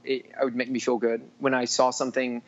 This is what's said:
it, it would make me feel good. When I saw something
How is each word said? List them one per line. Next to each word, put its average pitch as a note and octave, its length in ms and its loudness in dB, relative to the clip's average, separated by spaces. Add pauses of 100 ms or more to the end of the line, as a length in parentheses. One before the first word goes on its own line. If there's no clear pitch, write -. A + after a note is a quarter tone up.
it, C3 240 -4
it - 180 -4
would A#2+ 120 -2
make B2 140 -2
me B2 100 0
feel B2 160 2
good. A#2 260 0 (160)
When C3+ 160 2
I B2 120 2
saw B2+ 240 4
something B2 580 -2